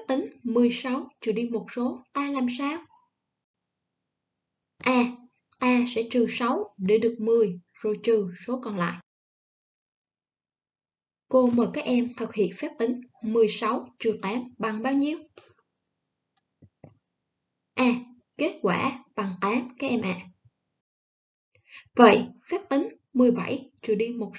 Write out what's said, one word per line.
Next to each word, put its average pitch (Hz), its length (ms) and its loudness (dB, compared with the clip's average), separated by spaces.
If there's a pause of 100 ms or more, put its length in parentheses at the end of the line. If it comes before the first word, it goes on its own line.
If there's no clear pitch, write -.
tính 277 220 0 (140)
mười 240 280 4
sáu - 380 -6 (120)
trừ 220 100 -2
đi 233 180 -2
một 214 160 -4 (100)
số, 247 280 -4 (100)
ta 285 180 -4
làm 254 160 -2 (100)
sao? 294 280 -4 (1900)
A. 247 400 0 (420)
Ta 247 280 2
sẽ 226 240 -2
trừ 233 180 2
sáu 277 480 -4
để 196 200 2
được 233 220 0
mười, 214 400 2 (140)
rồi 214 300 -4
trừ 208 280 2 (160)
số 254 160 -6
còn 208 140 -8
lại. 175 260 -4 (2250)
Cô 254 180 6
mời 240 260 2
các 294 120 -8
em 240 320 0
thực 220 180 -8
hiện 185 220 0
phép 302 120 -8 (100)
tính 240 220 -2 (200)
mười 220 280 4
sáu - 500 -4
trừ 220 220 -2
tám 220 220 -4 (140)
bằng 220 260 -4
bao 269 100 0
nhiêu? 294 240 0 (2500)
A. 254 180 4 (460)
Kết 311 240 -2
quả 214 420 -2 (120)
bằng 196 260 -6
tám 220 280 0 (100)
các 277 80 -4
em 233 140 0
ạ. 185 260 -6 (1700)
Vậy, 220 280 8 (260)
phép 359 200 -4
tính 302 180 0 (260)
mười 247 180 6
bảy - 400 -4 (100)
trừ 220 140 -2
đi 226 140 -2
một 214 300 -8